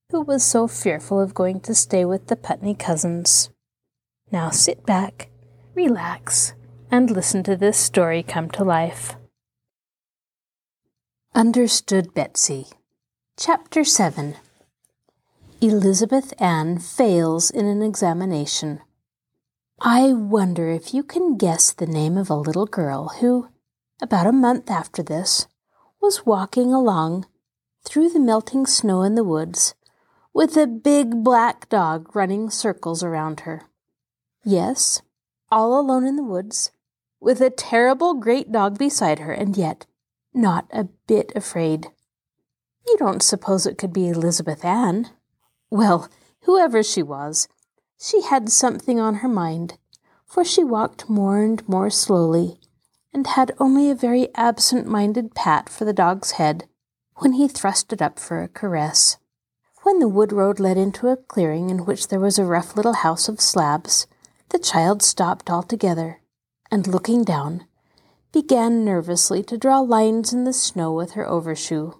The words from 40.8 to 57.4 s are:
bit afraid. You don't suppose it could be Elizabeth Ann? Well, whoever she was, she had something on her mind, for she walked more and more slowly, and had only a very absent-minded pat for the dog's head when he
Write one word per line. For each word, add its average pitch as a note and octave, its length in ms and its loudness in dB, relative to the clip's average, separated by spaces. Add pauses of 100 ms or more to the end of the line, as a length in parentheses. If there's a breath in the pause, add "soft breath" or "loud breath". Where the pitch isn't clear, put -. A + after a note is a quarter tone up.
bit - 280 2
afraid. D#3+ 520 -4 (1000)
You A#4 120 4
don't G3 240 0
suppose F#3+ 420 0
it - 140 -6
could F#3 120 -6
be F3+ 160 -2
Elizabeth E3 560 -2
Ann? G#3 460 0 (640)
Well, G3+ 380 2 (320 soft breath)
whoever D#4+ 420 4
she G3 180 -2
was, D3 460 -4 (520)
she - 220 0
had A#3 280 0
something A#3+ 500 0
on A3 160 0
her A#3 120 -4
mind, E3+ 520 -4 (480 soft breath)
for F4+ 180 0
she F4 180 2
walked A3+ 460 -4
more G3+ 320 2
and A3 260 0
more F#3+ 220 0
slowly, E3+ 680 2 (520)
and C#4 140 -2
had - 320 2
only C#4 320 4
a C4+ 60 2
very B3 400 2
absent-minded A3+ 960 0
pat - 360 0
for - 160 -8
the G#3 80 0
dog's F#3+ 400 0
head D#3+ 320 -2 (500)
when C4 180 2
he C#4 140 2